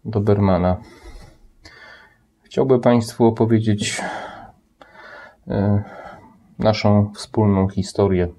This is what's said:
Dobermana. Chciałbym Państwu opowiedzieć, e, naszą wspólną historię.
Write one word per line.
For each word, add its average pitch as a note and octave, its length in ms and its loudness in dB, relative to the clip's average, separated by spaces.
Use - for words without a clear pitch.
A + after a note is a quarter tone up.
Dobermana. G2+ 720 2
Chciałbym C3 400 0
Państwu A#2+ 440 2
opowiedzieć, A2 760 0
e, G2+ 360 0
naszą G#2 560 2
wspólną G2 540 0
historię. F#2+ 580 0